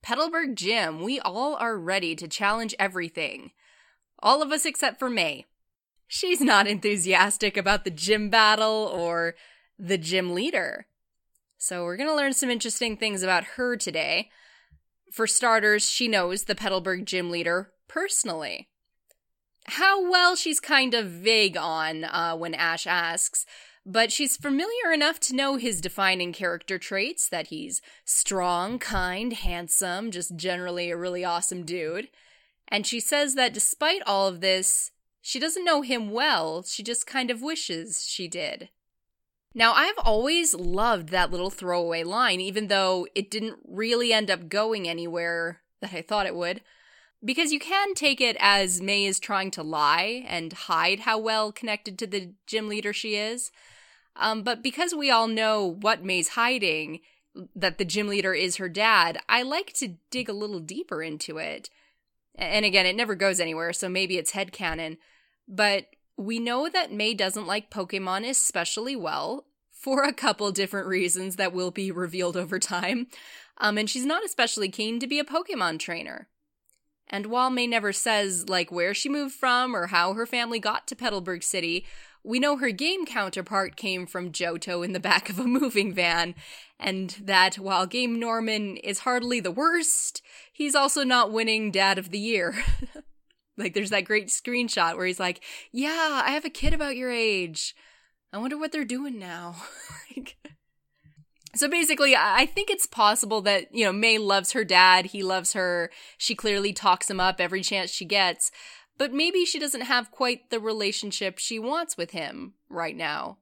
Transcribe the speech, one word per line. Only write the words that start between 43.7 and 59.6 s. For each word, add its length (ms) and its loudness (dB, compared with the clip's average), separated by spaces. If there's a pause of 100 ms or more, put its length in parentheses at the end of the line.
end 180 2
up 160 -2
going 400 0
anywhere 720 -4 (220)
that 120 -10
I 80 -6
thought 240 -2
it 100 -4
would. 260 -4 (640)
Because 280 0
you 80 0
can 340 0
take 280 2
it 180 2
as 420 4
May 240 0
is 140 0
trying 320 -2
to 100 -8
lie 640 2
and 280 -6
hide 480 2
how 160 2
well 340 0
connected 480 -8
to 80 -6
the 240 -6 (160)
gym 220 -4
leader 240 -4
she 220 -4
is. 360 -4 (640)
Um, 260 0
but 220 -4
because 320 -2
we 160 0
all 160 6
know 380 2
what 360 0
May's 280 0
hiding, 720 0 (520)
that 240 -2
the 60 0
gym 240 -2
leader 260 0
is 220 0
her 140 -6
dad, 580 4
I 140 4
like 320 -4